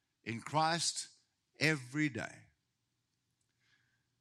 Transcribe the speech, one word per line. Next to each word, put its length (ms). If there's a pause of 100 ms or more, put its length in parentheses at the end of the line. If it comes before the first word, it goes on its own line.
(240)
in 180
Christ 680 (520)
every 500
day. 340 (1800)